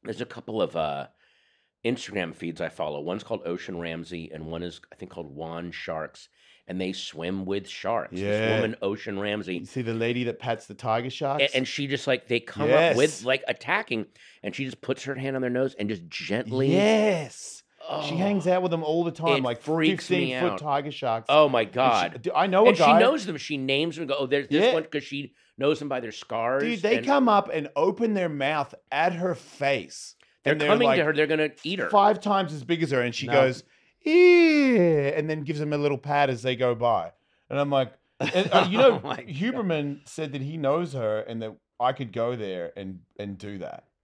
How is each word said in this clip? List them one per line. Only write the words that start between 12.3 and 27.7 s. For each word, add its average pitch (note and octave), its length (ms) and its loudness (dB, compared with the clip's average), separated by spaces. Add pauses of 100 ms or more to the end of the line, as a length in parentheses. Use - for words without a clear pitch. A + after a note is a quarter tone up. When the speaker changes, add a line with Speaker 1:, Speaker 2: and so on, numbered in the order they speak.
Speaker 1:
come A2 300 -4
Speaker 2:
Yes. D#3 220 6
Speaker 1:
up B2 60 2
with, D3+ 260 2
like, C3 240 0
attacking, C3 600 -4 (340)
and G2+ 140 -8
she C#3 100 -6
just B2+ 160 -10
puts - 220 -6
her C#3 120 -6
hand C3+ 200 -6
on C3 80 -4
their B2 80 -2
nose C3 240 -2
and G#2 120 -6
just F2+ 220 -6
gently B2+ 640 -2
Speaker 2:
Yes. G#3 880 0 (260)
She D#3 280 -6
Speaker 1:
Oh. - 20 -2
Speaker 2:
hangs F#3+ 300 0
out F3+ 160 2
with F3+ 80 0
them E3 120 -2
all D#3+ 200 0
the E3+ 80 -2
time, D#3 260 0
Speaker 1:
It C3 60 0
Speaker 2:
like, A#2+ 180 -2
Speaker 1:
freaks D#3+ 480 0
me F3+ 80 2 (140)
Speaker 2:
fifteen B2+ 80 -4
foot - 140 2
Speaker 1:
out. F#2+ 40 -6
Speaker 2:
tiger D3 340 -2
sharks. A#2 380 -4
Speaker 1:
Oh, D3+ 180 8
my B2+ 140 2
Speaker 2:
And G2+ 80 0
she, F#2 60 -18
Speaker 1:
God. A2+ 480 2
Speaker 2:
do, F3+ 100 -2
I E3+ 140 4
know F#3+ 180 6
a B3 40 10
Speaker 1:
And G3+ 100 6
Speaker 2:
guy. D#3 180 8
Speaker 1:
she - 60 8
knows B3+ 240 2
them. E3 100 -6
She C#3+ 200 -6
names C#3 380 0
them D#3+ 80 -10
and C3+ 60 -8
go, C#3 80 0
"Oh, C#3 80 -2
there's C#3+ 220 0
this D#3+ 180 4
Speaker 2:
Yeah. B3+ 80 4
Speaker 1:
one," D#3+ 120 0
'cause D3 180 -6
she C#3 300 -10 (220)
knows C#3+ 220 2
them D3 100 -10
by C3 120 -2
their A2+ 120 -8
scars A#2 520 -2
Speaker 2:
Dude, A#3 180 -2
they A3 160 2
Speaker 1:
and - 80 -2
Speaker 2:
come C4+ 240 4
up G3+ 240 4
and D3+ 220 -4